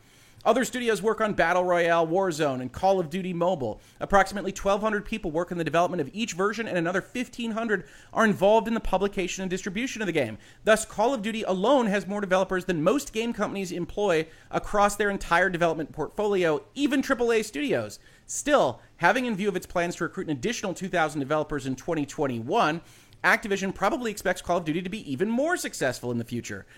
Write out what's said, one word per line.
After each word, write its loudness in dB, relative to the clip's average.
Other 4
studios -2
work 0
on 0
Battle 4
Royale, 4
Warzone, 0
and -8
Call 2
of -2
Duty -4
Mobile. -2
Approximately 2
twelve 0
hundred -2
people -6
work -2
in -4
the -2
development 2
of -4
each -6
version, -2
and -2
another 0
fifteen -6
hundred -2
are 4
involved 4
in 0
the 0
publication -2
and -4
distribution -6
of -2
the -2
game. 0
Thus, 4
Call 0
of -4
Duty -4
alone 4
has 0
more -4
developers 0
than 0
most 2
game -2
companies -4
employ 0
across 2
their 0
entire 2
development 0
portfolio, 0
even 2
triple 0
A 2
studios. -4
Still, 2
having 4
in -2
view -2
of -2
its -6
plans -2
to -4
recruit -8
an -2
additional -4
two -8
thousand 0
developers -2
in -2
twenty -2
twenty-one, 0
Activision 0
probably -2
expects -4
Call 0
of -4
Duty -2
to -8
be -10
even -2
more 0
successful -4
in -2
the -4
future. -8